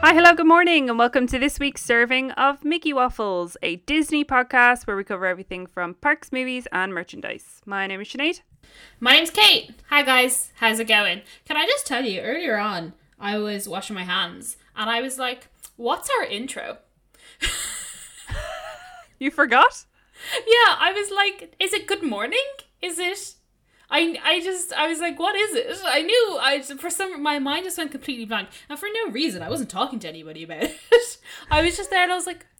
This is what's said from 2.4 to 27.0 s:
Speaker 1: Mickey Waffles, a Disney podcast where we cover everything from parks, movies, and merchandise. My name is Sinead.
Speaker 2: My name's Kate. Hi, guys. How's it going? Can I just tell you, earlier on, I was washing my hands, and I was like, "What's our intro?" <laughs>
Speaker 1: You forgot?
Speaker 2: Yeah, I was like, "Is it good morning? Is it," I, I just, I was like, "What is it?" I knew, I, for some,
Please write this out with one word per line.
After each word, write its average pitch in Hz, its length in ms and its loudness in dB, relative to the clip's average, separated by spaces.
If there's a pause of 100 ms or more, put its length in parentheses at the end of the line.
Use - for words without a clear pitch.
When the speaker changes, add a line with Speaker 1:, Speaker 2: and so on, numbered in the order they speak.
Speaker 1:
Mickey 311 300 -2
Waffles, 202 680 -2
a 175 140 -4
Disney 294 480 0
podcast 247 640 4
where 208 100 -4
we 196 80 -4
cover 190 220 -4
everything 180 400 -6
from 175 260 -6
parks, 294 400 -2
movies, 254 400 -4
and 185 220 -2
merchandise. - 720 -10
My 196 200 -4
name 190 140 -8
is 214 80 -12
Sinead. 302 320 -4 (600)
Speaker 2:
My 247 120 4
name's 320 160 6
Kate. - 420 4 (200)
Hi, 294 100 4
guys. 254 540 2
How's 220 260 0
it 226 80 -6
going? 208 320 2 (240)
Can 302 140 -4
I 320 80 0
just 539 200 0
tell 269 200 -2
you, 185 160 -6
earlier 262 340 -2
on, 185 380 -6 (260)
I 202 160 -4
was 208 320 -6
washing 190 280 -8
my 180 80 -8
hands, 180 520 -6 (180)
and 208 140 -4
I 233 140 -2
was 262 160 -8
like, 254 300 -8 (280)
"What's 240 320 -4 (100)
our 349 60 -2
intro?" - 540 -10 (640)
<laughs> - 60 -2 (1700)
Speaker 1:
You 269 120 -2
forgot? 285 540 4 (640)
Speaker 2:
Yeah, 453 320 6
I 349 180 2
was 403 140 -4
like, 392 500 -2
"Is 381 140 -2
it 427 120 -4
good - 160 -4
morning? 247 360 -2 (420)
Is 349 180 -8
it," 359 360 -8 (560)
I, 330 320 0
I 339 180 2
just, 359 320 -6
I 302 140 0
was 320 140 -4
like, 339 180 -6
"What 381 160 0
is 415 220 -2
it?" 370 280 -4
I 294 180 0
knew, 415 380 2
I, 277 220 2
for 277 280 -10
some, 359 320 -6